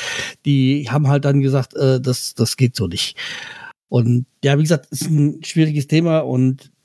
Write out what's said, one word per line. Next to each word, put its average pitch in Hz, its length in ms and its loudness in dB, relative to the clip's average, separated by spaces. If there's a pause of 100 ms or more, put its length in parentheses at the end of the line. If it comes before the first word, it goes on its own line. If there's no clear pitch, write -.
(480)
Die 139 420 2
haben 143 180 2
halt 143 180 2
dann 143 160 2
gesagt, 135 340 0
äh, 131 260 2
das, 127 320 -4
das - 240 -2
geht 123 180 2
so 98 120 -2
nicht. - 280 -6 (720)
Und 120 380 2 (180)
ja, 139 140 2
wie 151 60 2
gesagt, 156 260 0
ist - 180 -6
ein 151 360 0
schwieriges 151 420 0
Thema 160 340 2
und 131 520 0 (140)